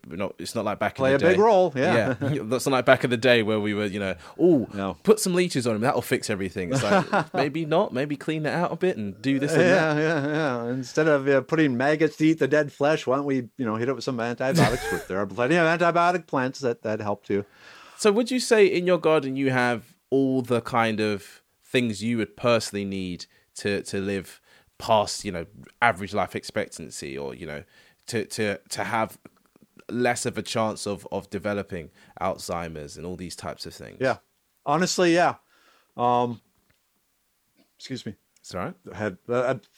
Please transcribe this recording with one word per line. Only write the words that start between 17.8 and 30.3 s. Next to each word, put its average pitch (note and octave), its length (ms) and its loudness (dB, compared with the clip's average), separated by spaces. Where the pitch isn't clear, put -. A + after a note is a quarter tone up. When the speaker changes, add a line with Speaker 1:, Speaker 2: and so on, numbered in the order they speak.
Speaker 1:
So G#3 140 4
would A#3 180 0
you B3+ 100 -2
say A3 280 6
in F3 180 0
your F3 140 4
garden D#3 360 2
you C3+ 140 0
have B2 460 0
all C3 320 2
the A#2+ 180 0
kind A2+ 380 0
of G#2 420 -4
things A2+ 400 -2
you A#2 140 -2
would G#2+ 200 -4
personally A2 480 0
need F#2 400 -6
to, G2+ 280 -4
to - 160 -8
live G2 400 -6
past, G#2+ 440 0
you G#2 80 -6
know, E2+ 140 -8
average G2 320 0
life G2 240 -2
expectancy, - 800 -8
or, C2+ 200 -8
you D2 100 -14
know, D2 160 -12
to, G#2+ 180 -4
to, G#2 320 -4
to G#2+ 140 -6
have A2 360 -4
less A#2+ 380 -2
of A2+ 140 -4